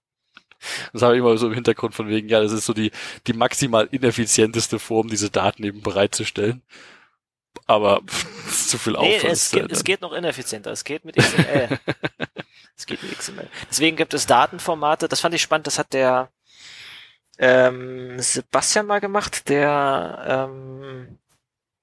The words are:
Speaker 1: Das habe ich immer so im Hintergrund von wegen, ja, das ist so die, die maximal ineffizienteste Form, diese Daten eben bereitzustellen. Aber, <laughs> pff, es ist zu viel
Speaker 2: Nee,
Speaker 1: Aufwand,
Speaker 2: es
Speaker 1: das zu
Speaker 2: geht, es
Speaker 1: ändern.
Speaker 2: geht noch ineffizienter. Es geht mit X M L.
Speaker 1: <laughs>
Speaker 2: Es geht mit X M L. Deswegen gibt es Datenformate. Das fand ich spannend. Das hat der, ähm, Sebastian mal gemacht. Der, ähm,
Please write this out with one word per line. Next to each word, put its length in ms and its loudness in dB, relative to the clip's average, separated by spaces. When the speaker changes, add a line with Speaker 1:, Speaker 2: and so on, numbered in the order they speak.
Speaker 1:
Das 100 -2
habe 100 6
ich 60 4
immer 180 4
so 100 0
im 60 -2
Hintergrund 400 -2
von 160 -6
wegen, 180 -2
ja, 140 4
das 100 2
ist 140 -2
so 80 0
die, 180 0
die 60 0
maximal 580 2
ineffizienteste 880 2
Form, 300 0
diese 200 -2
Daten 340 0
eben 180 -6
bereitzustellen. 840 -2
Aber, 340 4
<laughs> 60 -18
pff, 180 -6
es 140 -2
ist 100 -4
zu 60 -2
viel 160 -2
Speaker 2:
Nee, 240 2
Speaker 1:
Aufwand, 60 -2
Speaker 2:
es 60 -2
Speaker 1:
das 100 0
zu 80 0
Speaker 2:
geht, 80 -2
es 60 -8
Speaker 1:
ändern. 120 0
Speaker 2:
geht 180 -2
noch 120 -10
ineffizienter. 580 -6
Es 120 -10
geht 220 -10
mit 120 -10
X 160 4
M 120 4
L. 380 -2
Speaker 1:
<laughs> 60 -8
Speaker 2:
Es 80 -14
geht 160 -8
mit 120 -10
X 160 -10
M 100 -14
L. 80 -14
Deswegen 260 2
gibt 180 -2
es 140 0
Datenformate. 800 2
Das 140 -2
fand 120 0
ich 80 0
spannend. 240 0
Das 140 -4
hat 140 -4
der, 360 2
ähm, 840 2
Sebastian 640 0
mal 140 0
gemacht. 480 -4
Der, 1000 0
ähm, 680 -16